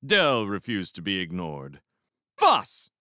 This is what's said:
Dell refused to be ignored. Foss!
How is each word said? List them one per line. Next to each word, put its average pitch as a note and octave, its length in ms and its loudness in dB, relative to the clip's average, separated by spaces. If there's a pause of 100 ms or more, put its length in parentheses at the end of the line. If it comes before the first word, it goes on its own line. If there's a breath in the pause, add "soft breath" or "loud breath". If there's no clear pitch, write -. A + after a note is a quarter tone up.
Dell C#3 440 4
refused G2+ 480 -4
to E2+ 80 -14
be F#2+ 160 -2
ignored. D#2 600 -8 (560)
Foss! - 540 2 (120)